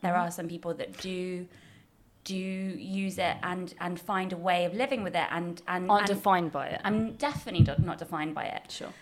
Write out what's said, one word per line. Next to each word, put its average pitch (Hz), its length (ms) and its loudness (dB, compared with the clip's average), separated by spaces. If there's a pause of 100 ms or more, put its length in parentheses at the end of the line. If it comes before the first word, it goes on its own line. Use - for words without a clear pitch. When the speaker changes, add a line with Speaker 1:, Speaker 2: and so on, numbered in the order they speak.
Speaker 1:
There 180 100 4
Speaker 2:
Mm-hmm. 180 140 6
Speaker 1:
are 170 40 -2
some 170 180 -6
people 170 260 -4
that - 240 -8
do, 180 500 -4 (760)
do 190 120 -6
use 190 840 -2
it 180 240 2
and, 180 380 -4
and 175 180 -4
find 190 360 -2
a - 20 -6
way 175 300 2
of 175 80 -2
living 254 280 0
with 175 140 -2
it 160 140 2
and, 170 360 -4
and, 180 240 0
Speaker 2:
Aren't 208 200 6
Speaker 1:
and 196 80 4
Speaker 2:
defined 180 340 4
by 135 160 -2
it. - 160 -4
Speaker 1:
I'm 220 300 2
definitely 240 500 4
de-, 139 180 2
not - 160 0
defined 156 360 -4
by - 100 -4
it. - 260 -8
Speaker 2:
Sure. - 320 -10